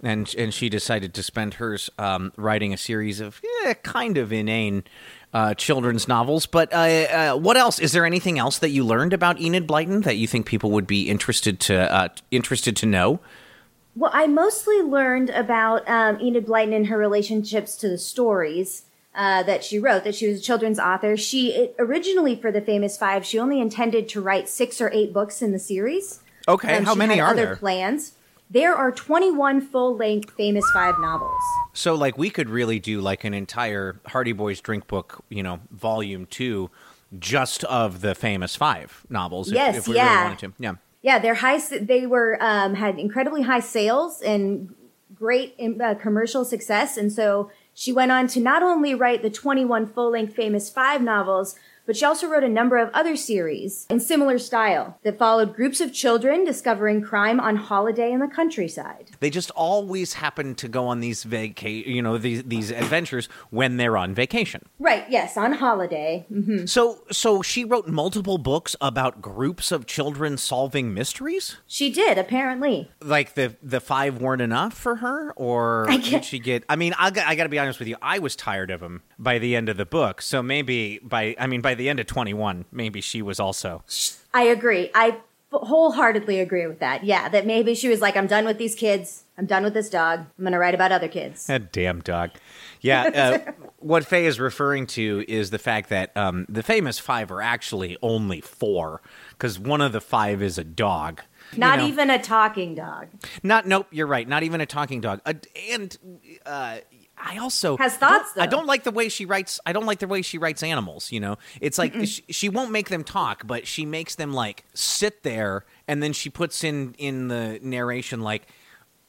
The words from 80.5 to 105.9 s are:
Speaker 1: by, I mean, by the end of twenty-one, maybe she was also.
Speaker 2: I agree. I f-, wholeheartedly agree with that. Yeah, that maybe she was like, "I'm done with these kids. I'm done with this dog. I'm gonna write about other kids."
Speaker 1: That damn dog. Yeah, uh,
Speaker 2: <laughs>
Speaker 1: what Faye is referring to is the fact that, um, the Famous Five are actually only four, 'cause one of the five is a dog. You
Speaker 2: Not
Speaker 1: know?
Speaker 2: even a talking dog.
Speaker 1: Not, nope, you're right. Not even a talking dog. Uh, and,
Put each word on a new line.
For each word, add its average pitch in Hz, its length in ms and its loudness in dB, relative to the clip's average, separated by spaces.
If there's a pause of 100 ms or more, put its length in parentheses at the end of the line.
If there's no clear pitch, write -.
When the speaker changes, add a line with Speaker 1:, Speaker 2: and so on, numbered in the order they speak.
Speaker 1:
by, 113 380 -2
I 123 80 -2
mean, 127 140 -2
by 127 160 0
the 127 140 -2
end 135 100 -2
of 107 60 -6
twenty-one, 104 640 -4
maybe 107 300 -6
she - 180 -6
was 101 180 -6
also. 95 460 -4 (480)
Speaker 2:
I 247 120 4
agree. 220 500 2
I 226 140 6
f-, 226 60 2 (380)
wholeheartedly 233 880 2
agree 180 260 -2
with 160 120 -10
that. 135 260 -2
Yeah, 196 240 2
that 196 180 2
maybe 226 280 2
she 240 140 -2
was 220 120 4
like, 202 160 2
"I'm 196 100 2
done 214 200 2
with 214 100 0
these 220 180 -4
kids. 202 500 -2 (120)
I'm 185 80 -6
done 190 180 2
with 208 120 0
this 214 160 -2
dog. 165 300 0
I'm 165 240 -12
gonna 180 140 2
write 180 160 4
about 185 160 4
other 175 180 2
kids." - 400 -10
Speaker 1:
That 123 240 -2
damn 90 280 0
dog. 85 300 -2 (500)
Yeah, 131 640 4
uh, 302 60 -8 (120)
Speaker 2:
<laughs> - 140 -20
Speaker 1:
what 156 280 2
Faye 175 180 2
is 131 160 2
referring 135 480 -2
to 107 400 -2
is 107 220 -2
the 107 80 -4
fact 110 320 -2
that, 92 260 -4
um, 90 320 -2
the 110 140 -4
Famous 196 360 0
Five 113 320 -4
are 95 120 -8
actually 101 580 -4
only 107 400 -2
four, 82 640 -4 (360)
'cause 107 200 -4
one 143 240 0
of 135 100 2
the 107 80 -4
five 104 400 0
is 95 160 -2
a 87 80 -8
dog. 82 560 -2 (320)
You - 60 -10
Speaker 2:
Not 262 220 4
Speaker 1:
know? 294 80 2
Speaker 2:
even 277 200 0
a 262 140 2
talking 214 520 0
dog. 156 340 -12 (340)
Speaker 1:
Not, 214 240 4
nope, 196 240 2
you're 156 160 -2
right. 123 200 0
Not 147 180 0
even 160 180 -2
a 143 40 -2
talking 139 360 -4
dog. 104 240 -4
Uh, 160 80 -2 (360)
and, 208 260 -8 (500)